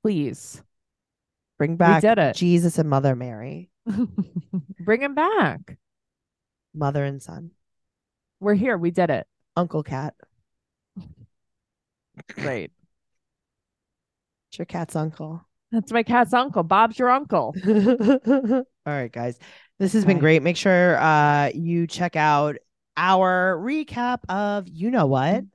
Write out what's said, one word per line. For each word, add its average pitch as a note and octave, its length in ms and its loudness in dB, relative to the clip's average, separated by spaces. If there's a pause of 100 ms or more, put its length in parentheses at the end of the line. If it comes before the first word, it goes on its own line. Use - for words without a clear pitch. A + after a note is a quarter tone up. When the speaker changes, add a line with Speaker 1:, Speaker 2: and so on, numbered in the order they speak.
Speaker 1:
Please. D#3 600 -4 (920)
Speaker 2:
Bring D3+ 140 -2
Speaker 1:
We E3 60 -6
Speaker 2:
back E3 240 6
Speaker 1:
did A3 160 4
it. D3+ 200 2
Speaker 2:
Jesus F3 420 2
and D#3 100 0
Mother C#3 260 2
Mary. B2+ 540 -14 (160)
Speaker 1:
<laughs> G3 960 -8
Bring G#3+ 220 -2
him C#4 140 -6
back. D#4 640 -2 (960)
Speaker 2:
Mother C#3+ 300 -2
and C#3 180 -8
son. E3 300 -16 (880)
Speaker 1:
We're G#3 160 2
here. A3 220 0
We E3+ 140 0
did E3+ 180 0
it. - 180 -4 (300)
Speaker 2:
Uncle D#3+ 260 -4
Cat. C#3 320 -8 (2250)
Speaker 1:
Great. A#2+ 360 -8 (1800)
Speaker 2:
It's - 100 -18
your F3 60 -8
cat's E3+ 300 -10
uncle. D#3+ 500 -8 (260)
Speaker 1:
That's A3+ 200 -4
my A3+ 120 0
cat's A#3+ 300 2
uncle. B3 300 0
Bob's G#3+ 360 2
your B3 100 2
uncle. F#3 500 0
Speaker 2:
<laughs> F#3 60 -12
All B3 1000 2 (220)
right, C#3 260 -4
guys. A#2+ 280 -8 (400)
This G3 140 0
has G#3+ 120 2
been F3+ 120 6
Speaker 1:
Okay. D3+ 40 2
Speaker 2:
great. D#3 220 4
Make E3+ 140 0
sure, F3+ 440 4
uh, D3 520 4
you E3+ 340 -2
check F3 280 -6
out D3+ 420 2 (380)
our F#3 640 2
recap B3 600 -6 (100)
of G3+ 380 -4
You F3 240 -6
Know G3 160 2
What C#3 360 0 (120)